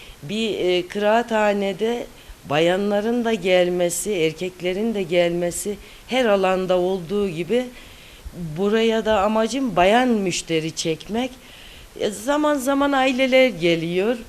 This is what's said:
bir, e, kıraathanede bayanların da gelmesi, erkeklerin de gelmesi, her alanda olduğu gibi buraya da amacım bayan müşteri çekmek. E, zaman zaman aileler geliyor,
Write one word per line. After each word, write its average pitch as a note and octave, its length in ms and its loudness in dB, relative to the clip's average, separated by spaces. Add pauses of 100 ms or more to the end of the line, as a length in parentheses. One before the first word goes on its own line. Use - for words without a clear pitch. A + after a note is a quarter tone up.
(240)
bir, G3+ 360 -4
e, F3+ 280 0
kıraathanede G#3+ 1160 0 (400)
bayanların G3+ 800 0
da A3+ 80 0
gelmesi, F3+ 800 0
erkeklerin F#3 800 -2
de G3+ 100 -2
gelmesi, F3 720 0 (320)
her B3 180 0
alanda F#3 520 2
olduğu F#3+ 520 0
gibi F3 360 -2 (920)
buraya A3 480 2
da A3 160 2
amacım A3 540 0
bayan G#3+ 320 4
müşteri E3 680 -2
çekmek. G#3 560 -4 (680)
E, D#3+ 100 -2
zaman C#4+ 460 0
zaman C#4 360 0
aileler C4 560 4
geliyor, F3 720 0 (120)